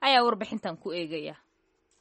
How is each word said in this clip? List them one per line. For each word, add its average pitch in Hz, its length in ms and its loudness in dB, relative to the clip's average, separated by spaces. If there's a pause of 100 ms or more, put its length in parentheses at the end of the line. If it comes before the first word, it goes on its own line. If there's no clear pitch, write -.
ayaa 262 220 6
warbixintan 214 520 -2
ku - 140 -10
eegaya. 156 440 -6 (680)